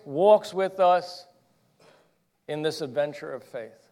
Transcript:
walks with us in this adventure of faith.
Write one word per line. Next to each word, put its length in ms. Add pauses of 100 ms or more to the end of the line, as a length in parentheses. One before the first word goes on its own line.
walks 480
with 260
us 480 (1200)
in 160
this 180
adventure 520
of 100
faith. 360 (120)